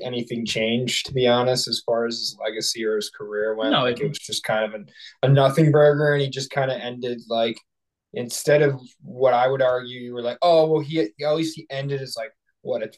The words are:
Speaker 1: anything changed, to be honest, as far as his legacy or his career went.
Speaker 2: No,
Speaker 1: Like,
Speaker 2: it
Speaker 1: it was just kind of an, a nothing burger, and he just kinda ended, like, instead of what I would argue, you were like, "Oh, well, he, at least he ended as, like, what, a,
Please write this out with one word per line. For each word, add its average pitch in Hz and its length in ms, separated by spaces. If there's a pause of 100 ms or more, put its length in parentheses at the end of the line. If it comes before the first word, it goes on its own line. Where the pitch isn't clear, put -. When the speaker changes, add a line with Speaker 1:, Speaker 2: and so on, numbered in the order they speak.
Speaker 1:
anything 120 440
changed, 117 600
to - 80
be 127 140
honest, 123 400
as 117 180
far 117 200
as 117 120
his - 220
legacy 110 440
or 107 120
his 107 140
career 104 460
went. 110 160
Speaker 2:
No, 127 120
Speaker 1:
Like, 120 160
Speaker 2:
it - 60
Speaker 1:
it - 20
was 147 100
just - 260
kind 110 200
of 107 100
an, 104 140 (340)
a 131 60
nothing 139 440
burger, 147 420
and 143 80
he 135 80
just 135 200
kinda 131 260
ended, 123 520
like, 113 280 (580)
instead 143 480
of 139 180 (220)
what 127 320
I 127 140
would 135 140
argue, 123 380
you 120 140
were 120 80
like, 120 200
"Oh, 160 280
well, 151 100
he, 156 200
at 151 360
least 160 200
he - 140
ended 139 320
as, 127 140
like, 113 160 (300)
what, 120 200
a, 107 160